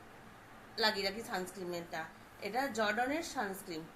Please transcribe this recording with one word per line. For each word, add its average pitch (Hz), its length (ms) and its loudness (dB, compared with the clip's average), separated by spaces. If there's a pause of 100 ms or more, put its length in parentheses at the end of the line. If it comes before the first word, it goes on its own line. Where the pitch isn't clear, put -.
(760)
লাগিয়ে 202 280 6
রাখি 196 160 0
সানস্ক্রিনটা। 175 840 -2 (360)
এটা 247 260 2
জর্ডনের 233 560 4
সানস্ক্রিন। 190 580 -2 (140)